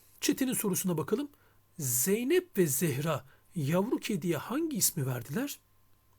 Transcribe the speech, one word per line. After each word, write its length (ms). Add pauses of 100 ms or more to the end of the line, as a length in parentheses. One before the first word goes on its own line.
(220)
Çetin'in 320
sorusuna 440
bakalım. 320 (500)
Zeynep 760
ve 100
Zehra 580 (300)
yavru 420
kediye 400
hangi 400
ismi 280
verdiler? 540 (600)